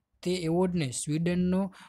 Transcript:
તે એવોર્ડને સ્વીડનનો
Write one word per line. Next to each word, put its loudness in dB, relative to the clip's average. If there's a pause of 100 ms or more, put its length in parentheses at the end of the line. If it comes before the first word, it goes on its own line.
(220)
તે 0
એવોર્ડને 0
સ્વીડનનો 0 (160)